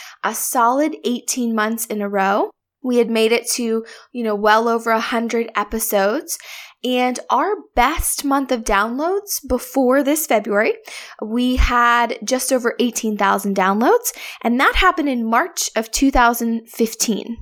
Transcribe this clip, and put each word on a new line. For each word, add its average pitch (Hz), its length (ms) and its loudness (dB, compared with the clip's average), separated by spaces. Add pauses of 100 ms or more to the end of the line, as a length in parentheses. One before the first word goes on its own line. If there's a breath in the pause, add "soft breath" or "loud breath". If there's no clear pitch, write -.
(220 loud breath)
a - 120 -2
solid 269 600 0 (100)
eighteen 240 500 -2
months 220 320 -2
in 208 160 -6
a 202 60 -4
row. 202 420 0 (340)
We 254 120 0
had 233 120 4
made 226 220 2
it 233 200 0
to, 226 340 -2 (260 loud breath)
you 240 140 -6
know, 214 100 -2
well 214 340 4
over 226 220 -2
a 220 80 2
hundred 233 560 -2
episodes. 214 800 -2 (480 loud breath)
And 247 360 0 (100)
our 320 240 2 (220)
best 277 480 0
month 277 260 0
of 233 140 0
downloads 269 840 -2
before 254 560 2
this 285 240 0
February, 220 480 0 (500 loud breath)
we 247 300 0
had 240 720 2
just 262 280 -2
over 240 280 0
eighteen 226 360 0
thousand 196 380 0
downloads. 214 560 2 (320 loud breath)
And 240 160 0
that 277 160 2
happened 349 340 2
in 233 220 -2
March 277 460 0
of 220 160 -2
two 277 180 2
thousand 233 580 2
fifteen. - 720 -2